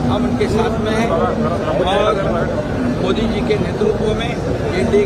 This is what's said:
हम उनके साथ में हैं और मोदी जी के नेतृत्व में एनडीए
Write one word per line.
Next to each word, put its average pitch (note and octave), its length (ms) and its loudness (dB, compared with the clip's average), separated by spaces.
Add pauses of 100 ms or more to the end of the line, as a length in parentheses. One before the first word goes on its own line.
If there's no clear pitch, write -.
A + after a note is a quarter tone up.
हम B3 200 0
उनके A3+ 260 0
साथ A3+ 300 0
में G#3+ 80 0
हैं A3+ 160 2 (840)
और G#3+ 200 2 (920)
मोदी F#3+ 320 0
जी G#3 140 -2
के G#3+ 120 2
नेतृत्व G#3+ 480 0 (120)
में A#3 120 -4 (480)
एनडीए G4+ 260 4